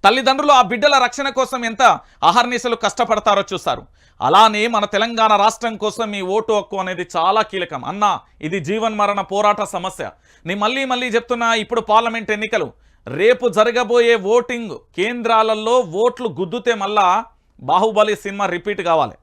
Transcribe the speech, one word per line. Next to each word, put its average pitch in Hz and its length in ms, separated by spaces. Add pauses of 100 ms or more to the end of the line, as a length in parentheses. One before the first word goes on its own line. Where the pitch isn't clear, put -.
తల్లిదండ్రులు 262 480
ఆ 254 100
బిడ్డల 247 360
రక్షణ 262 320
కోసం 254 360
ఎంత 226 160 (420)
అహర్నిశలు 240 520
కష్టపడతారో 208 680 (100)
చూశారు. 160 300 (380)
అలానే 214 460
మన 214 180
తెలంగాణ 220 500
రాష్ట్రం 214 420
కోసం 214 340
మీ 202 100
ఓటు 214 320
హక్కు 196 260
అనేది 185 280 (100)
చాలా 196 240
కీలకం. 175 440
అన్నా, 190 340 (220)
ఇది 170 180
జీవన్ 214 360
మరణ 202 260
పోరాట 208 420
సమస్య. 175 460 (360)
నేను 190 140
మళ్ళీ 254 260
మళ్ళీ 254 220
చెప్తున్నా, 233 460
ఇప్పుడు 226 280
పార్లమెంట్ 220 500
ఎన్నికలు, 208 400 (360)
రేపు 226 420
జరగబోయే 233 680
ఓటింగ్ 233 560 (260)
కేంద్రాలలో 220 840
ఓట్లు 233 480
గుద్దుతే 190 460
మళ్ళా 202 500 (360)
బాహుబలి 208 560
సినిమా 202 300
రిపీట్ 180 360
కావాలి 156 420